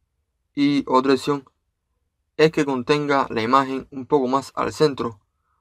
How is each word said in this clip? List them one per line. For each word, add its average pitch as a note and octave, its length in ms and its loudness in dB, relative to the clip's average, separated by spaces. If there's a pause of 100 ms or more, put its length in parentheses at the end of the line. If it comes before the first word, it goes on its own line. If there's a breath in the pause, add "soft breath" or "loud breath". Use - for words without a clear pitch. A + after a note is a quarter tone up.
(540)
y C#3+ 340 0
otra C3 260 2
opción C#3 360 -4 (880)
es D#3+ 160 4
que D3+ 140 0
contenga C#3 640 0
la A2 120 -4
imagen C3 500 0
un C3 140 -12
poco C3+ 220 0
más C3+ 280 -2
al A#2 180 -4
centro B2+ 480 -2 (400)